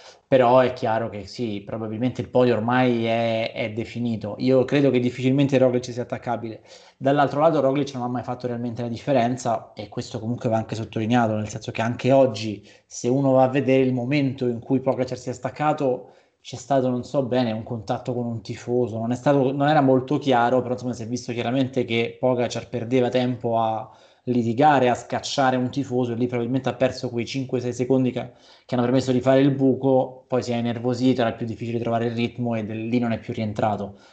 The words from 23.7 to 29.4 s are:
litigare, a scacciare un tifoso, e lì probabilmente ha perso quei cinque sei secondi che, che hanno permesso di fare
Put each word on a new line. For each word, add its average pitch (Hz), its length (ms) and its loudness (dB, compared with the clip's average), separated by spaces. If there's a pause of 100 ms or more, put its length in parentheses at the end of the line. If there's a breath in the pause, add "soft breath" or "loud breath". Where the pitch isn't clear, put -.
litigare, 123 640 4
a 120 40 2
scacciare 127 640 -2
un 127 140 -2
tifoso, 123 420 -2
e 113 40 -4
lì 123 100 0
probabilmente 123 420 -2
ha 113 60 0
perso - 340 -2
quei 117 160 -4
cinque 131 360 -4
sei 123 120 -4
secondi 127 380 2
che, 120 220 -8 (340 soft breath)
che - 80 -6
hanno 123 100 2
permesso 127 260 2
di 123 120 2
fare 135 180 6